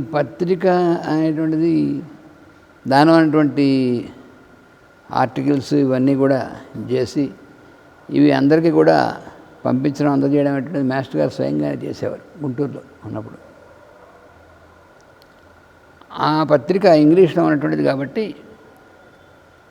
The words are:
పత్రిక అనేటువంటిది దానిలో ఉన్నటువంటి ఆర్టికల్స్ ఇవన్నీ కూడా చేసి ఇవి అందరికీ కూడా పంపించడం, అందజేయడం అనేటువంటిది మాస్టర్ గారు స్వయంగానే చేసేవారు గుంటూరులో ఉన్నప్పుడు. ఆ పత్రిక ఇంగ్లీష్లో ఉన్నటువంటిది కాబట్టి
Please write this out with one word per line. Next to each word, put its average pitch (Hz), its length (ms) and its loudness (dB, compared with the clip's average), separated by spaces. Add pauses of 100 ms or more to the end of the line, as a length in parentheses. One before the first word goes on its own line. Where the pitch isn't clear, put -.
(160)
పత్రిక 170 520 -2 (440)
అనేటువంటిది 156 920 0 (840)
దానిలో 143 300 6
ఉన్నటువంటి 151 500 2 (1500)
ఆర్టికల్స్ 135 520 -2
ఇవన్నీ 135 500 2
కూడా 135 160 2 (520)
చేసి 131 400 -4 (800)
ఇవి 143 300 2
అందరికీ 160 400 2
కూడా 147 420 2 (440)
పంపించడం, 139 460 -2
అందజేయడం 139 400 0
అనేటువంటిది 139 420 -4
మాస్టర్ 135 240 -6
గారు 147 120 0
స్వయంగానే 143 560 -4
చేసేవారు - 580 -10
గుంటూరులో 127 380 -6 (240)
ఉన్నప్పుడు. 110 320 -12 (3000)
ఆ 156 160 0
పత్రిక 180 420 0
ఇంగ్లీష్లో 165 600 6
ఉన్నటువంటిది 151 380 -2
కాబట్టి 139 520 -4 (1400)